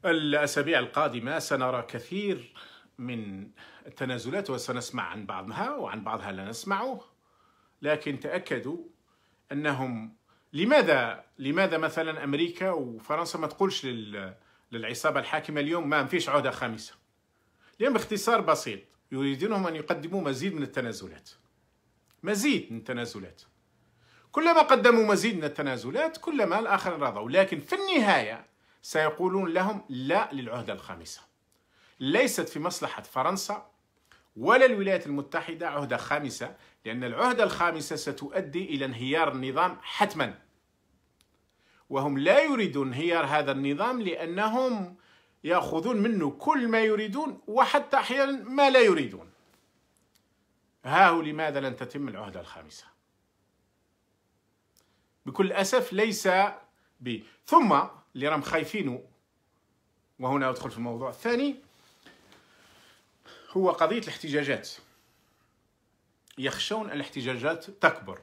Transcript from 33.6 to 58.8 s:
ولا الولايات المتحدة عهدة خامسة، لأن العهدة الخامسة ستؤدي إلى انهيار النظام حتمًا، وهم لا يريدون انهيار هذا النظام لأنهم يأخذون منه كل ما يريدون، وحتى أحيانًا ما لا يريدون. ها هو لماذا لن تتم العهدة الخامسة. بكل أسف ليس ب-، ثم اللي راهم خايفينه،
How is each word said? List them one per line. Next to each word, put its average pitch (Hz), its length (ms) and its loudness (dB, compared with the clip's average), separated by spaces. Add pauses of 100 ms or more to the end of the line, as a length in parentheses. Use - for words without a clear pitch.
ولا 226 300 6
الولايات 196 400 2
المتحدة 156 640 -6
عهدة 139 280 -4
خامسة، 147 600 -4 (280)
لأن 120 200 -6
العهدة 240 400 2
الخامسة 165 520 -2
ستؤدي 147 680 -6
إلى 143 200 -4
انهيار 131 480 0
النظام 131 500 0
حتمًا، 151 560 -2 (1500)
وهم 135 280 -2
لا 190 240 6
يريدون 185 440 0
انهيار 160 380 0
هذا 143 280 0
النظام 151 500 -2
لأنهم 196 960 -2 (480)
يأخذون 175 520 0
منه 202 340 2
كل 277 380 0
ما 220 120 4
يريدون، 214 680 0
وحتى 262 500 4
أحيانًا 269 360 2 (120)
ما 269 260 6
لا 262 100 8
يريدون. 139 500 4 (1500)
ها 170 240 8
هو 165 140 4
لماذا 151 380 -2
لن 131 160 -4
تتم 135 320 -8
العهدة 98 320 -10
الخامسة. 80 440 -18 (2500)
بكل 190 260 2
أسف 196 400 2
ليس 208 360 0 (720)
ب-، 117 200 -6 (260)
ثم 214 340 8 (340)
اللي 139 140 -2
راهم 151 140 0
خايفينه، 156 640 -2 (1120)